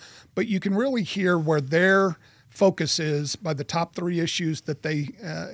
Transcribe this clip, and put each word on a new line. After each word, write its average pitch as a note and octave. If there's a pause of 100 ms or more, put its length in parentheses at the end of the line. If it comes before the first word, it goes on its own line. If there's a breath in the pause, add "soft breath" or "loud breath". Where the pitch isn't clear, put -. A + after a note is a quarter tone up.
(360 loud breath)
but A3+
you G3+
can G3
really B3
hear F3+
where D#3
their F3+ (320 soft breath)
focus -
is D3
by D#3+
the C#3+
top E3+
three F3+
issues D#3+
that D3
they, D3+ (140)
uh, E3